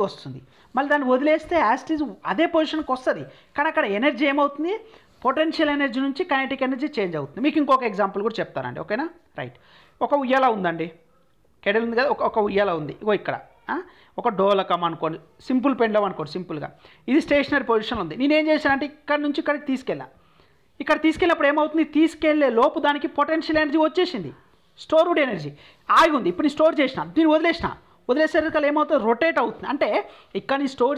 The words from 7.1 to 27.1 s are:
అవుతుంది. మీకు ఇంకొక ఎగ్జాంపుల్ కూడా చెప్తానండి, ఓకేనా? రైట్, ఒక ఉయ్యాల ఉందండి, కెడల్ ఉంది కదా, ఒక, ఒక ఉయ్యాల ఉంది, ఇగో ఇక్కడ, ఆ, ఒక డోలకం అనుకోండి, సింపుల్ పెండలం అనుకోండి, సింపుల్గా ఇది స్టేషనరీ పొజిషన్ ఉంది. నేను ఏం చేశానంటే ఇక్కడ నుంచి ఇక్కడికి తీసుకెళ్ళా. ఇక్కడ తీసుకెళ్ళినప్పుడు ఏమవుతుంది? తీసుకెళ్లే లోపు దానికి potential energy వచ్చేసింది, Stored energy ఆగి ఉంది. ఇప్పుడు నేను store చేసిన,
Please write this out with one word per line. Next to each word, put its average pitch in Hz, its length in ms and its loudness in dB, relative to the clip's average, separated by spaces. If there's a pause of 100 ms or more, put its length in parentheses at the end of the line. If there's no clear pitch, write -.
అవుతుంది. 143 260 -10
మీకు 311 160 0
ఇంకొక 262 300 2
ఎగ్జాంపుల్ 196 340 -2
కూడా 220 140 -4
చెప్తానండి, 131 440 -6
ఓకేనా? 220 220 -4 (340)
రైట్, 127 180 -12 (480)
ఒక 233 80 -2 (100)
ఉయ్యాల 262 220 4 (100)
ఉందండి, 170 320 -2 (800)
కెడల్ 220 220 0
ఉంది 233 120 -4
కదా, 277 160 2
ఒక, - 140 -6
ఒక 226 180 -2
ఉయ్యాల 202 320 0
ఉంది, 147 140 -8 (100)
ఇగో 208 160 0
ఇక్కడ, 131 160 -6 (380)
ఆ, - 20 -4 (460)
ఒక 233 80 0 (100)
డోలకం 190 500 2
అనుకోండి, 160 280 -6 (300)
సింపుల్ 254 320 2
పెండలం 214 300 2
అనుకోండి, 156 260 -8
సింపుల్గా 160 340 -8 (400)
ఇది 294 180 4
స్టేషనరీ 285 440 0
పొజిషన్ 220 320 0
ఉంది. 160 180 -8
నేను 285 180 2
ఏం 311 120 2
చేశానంటే 294 400 0
ఇక్కడ - 340 -4
నుంచి 294 180 -2
ఇక్కడికి 294 280 -4
తీసుకెళ్ళా. 160 360 -6 (760)
ఇక్కడ 302 220 0
తీసుకెళ్ళినప్పుడు 320 460 2
ఏమవుతుంది? 302 340 0 (120)
తీసుకెళ్లే 302 520 2 (100)
లోపు 302 180 4 (100)
దానికి 285 200 0 (100)
potential 311 440 0
energy 302 260 0
వచ్చేసింది, 285 460 -2 (500)
Stored 339 420 4
energy 160 260 -6 (500)
ఆగి 311 180 6
ఉంది. 185 120 -2
ఇప్పుడు 294 160 0
నేను 285 100 -4
store 311 260 4
చేసిన, 254 180 -2 (140)